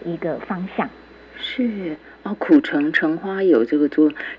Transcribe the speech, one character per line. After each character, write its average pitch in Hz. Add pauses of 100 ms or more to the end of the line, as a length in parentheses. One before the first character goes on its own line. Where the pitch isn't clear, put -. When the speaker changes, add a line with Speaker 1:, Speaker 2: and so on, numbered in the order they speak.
Speaker 1:
一 170
个 160
方 185 (100)
向。 156 (500)
Speaker 2:
是。 202 (260)
哦， 196
苦 156
橙， 147
橙 160
花 196
有 151
这 -
个 147
作 156
用。 147 (240)